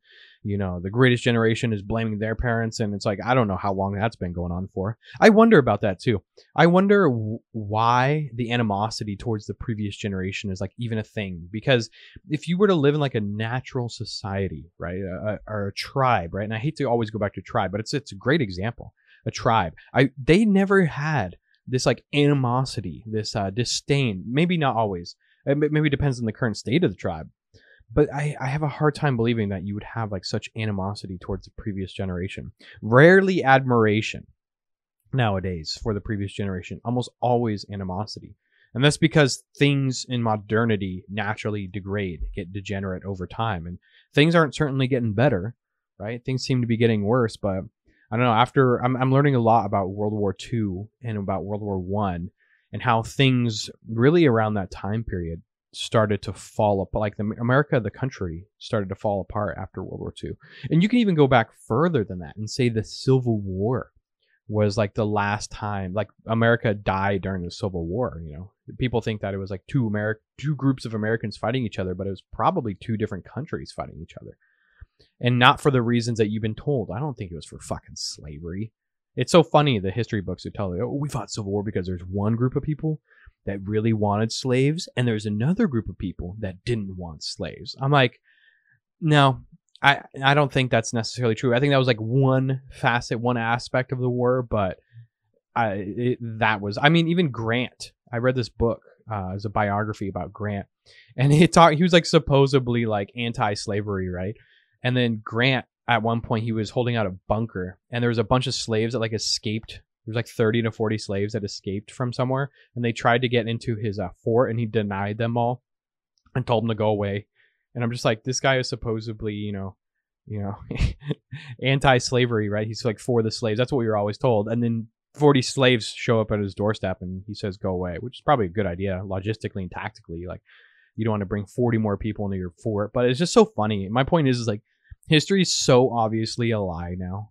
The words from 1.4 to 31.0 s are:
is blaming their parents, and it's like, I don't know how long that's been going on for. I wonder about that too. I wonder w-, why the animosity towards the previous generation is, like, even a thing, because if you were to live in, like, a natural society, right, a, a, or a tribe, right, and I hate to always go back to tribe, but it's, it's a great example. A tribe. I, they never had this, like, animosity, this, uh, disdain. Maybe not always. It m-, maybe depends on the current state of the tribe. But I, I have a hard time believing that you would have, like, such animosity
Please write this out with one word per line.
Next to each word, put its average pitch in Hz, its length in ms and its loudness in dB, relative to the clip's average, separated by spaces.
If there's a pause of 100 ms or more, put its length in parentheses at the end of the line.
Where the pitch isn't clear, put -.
is 101 120 -4
blaming 110 340 -4
their 110 160 -4
parents, 113 460 -2
and 104 160 -2
it's 98 100 -10
like, 101 180 0
I 120 120 2
don't 123 120 4
know 92 100 0
how 101 160 -2
long 98 200 -2
that's 101 220 -2
been 90 180 -6
going 87 180 -4
on 92 220 -6
for. 95 240 -4 (240)
I 208 80 8
wonder 220 300 8
about 120 220 2
that 95 180 -2
too. 113 240 0 (320)
I 151 100 6
wonder 190 420 6
w-, 113 300 -2 (140)
why 120 840 2
the 117 180 -4
animosity 110 640 -2
towards 107 300 -4
the 101 80 -8
previous 104 420 -6
generation 98 540 -6
is, 92 100 -6
like, 95 200 -6
even 117 180 -4
a 107 60 -4
thing, 90 480 -8
because 113 400 0 (400)
if 151 160 -4
you 175 100 0
were 208 100 6
to 196 60 4
live 147 220 4
in, 151 40 0
like, 139 140 -2
a 117 80 0
natural 113 640 -4
society, 98 920 -6
right, 85 180 -6
a, 95 360 -6
a, - 140 -8
or 101 200 -4
a 98 60 -8
tribe, 113 600 0
right, 98 120 -4
and 110 100 -4
I - 20 -4
hate 147 200 -4
to 143 80 -2
always 117 260 0
go 110 80 -6
back 101 160 -2
to 95 80 -8
tribe, 101 260 -2
but 104 120 -4
it's, - 120 -8
it's 127 200 -8
a - 20 -12
great 135 260 0
example. 98 540 -6 (300)
A 113 60 -2
tribe. 110 420 2 (200)
I, 135 160 4 (120)
they 170 220 4
never 196 400 4
had 143 540 -2 (280)
this, 127 200 -2
like, 127 180 2 (100)
animosity, 127 920 2
this, 107 300 -4
uh, 98 140 -2
disdain. 120 760 -2
Maybe 170 300 2
not 135 180 2
always. 98 400 -2 (300)
It 135 60 0
m-, 147 200 2
maybe 151 180 2
depends 135 300 0
on 117 60 -2
the 110 80 -2
current 113 240 -2
state 147 260 0
of 123 80 2
the 87 60 -10
tribe. 82 320 -6 (640)
But 143 200 4
I, 147 280 -4
I 131 60 -4
have 151 160 -2
a 151 40 -2
hard 147 280 0
time 143 200 0
believing 113 320 0
that 95 180 -6
you 101 100 -6
would 104 100 -10
have, 110 260 -8
like, 95 140 -6
such - 320 -6
animosity 101 600 -6